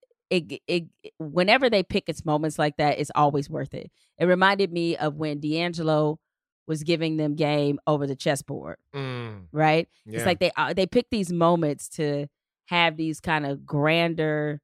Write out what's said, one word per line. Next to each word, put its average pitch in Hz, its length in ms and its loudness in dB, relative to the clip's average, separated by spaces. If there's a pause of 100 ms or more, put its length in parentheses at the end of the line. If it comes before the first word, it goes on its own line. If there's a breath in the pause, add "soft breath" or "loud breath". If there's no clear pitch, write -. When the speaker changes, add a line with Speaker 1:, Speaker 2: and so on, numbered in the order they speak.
(300)
Speaker 1:
it, 151 380 -2
it, 170 180 -2 (340)
whenever 180 500 2
they 202 140 2
pick - 260 -4
its - 160 -10
moments 151 340 -2
like 151 180 0
that, 147 220 0
it's 143 160 -6
always 147 340 2
worth 139 240 -8
it. - 180 -12 (260)
It 160 80 0
reminded 185 480 4
me 170 240 0
of 147 180 -2
when 147 240 -4
D'Angelo 156 800 0 (480)
was 156 160 -4
giving 160 320 0
them 151 200 0
game 147 520 2
over 143 200 2
the 135 80 -4
chessboard, 135 600 -4 (180)
Speaker 2:
Mm. 123 500 -8 (100)
Speaker 1:
right? 156 340 2 (180)
Speaker 2:
Yeah. 110 120 -8
Speaker 1:
It's 117 80 -2
like 180 140 0
they, 175 180 2
uh, 151 160 -2
they 190 140 2
pick 247 240 0
these 190 200 -2
moments 170 600 2
to 143 360 -4 (380)
have 170 320 2
these 160 240 -4
kind 156 240 0
of 139 200 -4
grander 156 1000 0